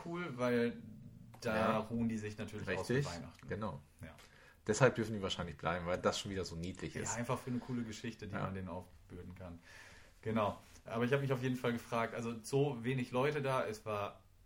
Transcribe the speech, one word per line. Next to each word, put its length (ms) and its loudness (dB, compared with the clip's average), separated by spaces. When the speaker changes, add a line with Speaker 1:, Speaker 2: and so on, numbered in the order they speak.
Speaker 1:
cool, 220 -4
weil 380 4
da 160 2
Speaker 2:
Ja. 220 4
Speaker 1:
ruhen 320 0
die 80 0
sich 180 -6
natürlich 320 -6
aus 220 2
Speaker 2:
Richtig, 160 4
Speaker 1:
zu 80 -2
Weihnachten. 340 -10
Speaker 2:
genau. 320 -4
Speaker 1:
Ja. 60 -10
Speaker 2:
Deshalb 300 8
dürfen 180 0
die 80 -2
wahrscheinlich 340 -2
bleiben, 300 0
weil 100 2
das 220 4
schon 120 -4
wieder 140 -2
so 120 -6
niedlich 360 -4
Speaker 1:
Ja, 100 -4
Speaker 2:
ist. 140 -2
Speaker 1:
einfach 220 -2
für 100 -8
eine 120 0
coole 240 -2
Geschichte, 420 -8
die 80 -6
Speaker 2:
Ja. 80 -2
Speaker 1:
man 120 -2
denen 140 -6
aufbürden 640 -12
kann. 240 -12
Genau. 380 2
Aber 220 0
ich 60 2
habe 100 6
mich 100 2
auf 100 0
jeden 140 2
Fall 160 2
gefragt, 420 0
also 280 -2
so 420 4
wenig 280 0
Leute 280 2
da, 240 2
es 220 -6
war 340 -2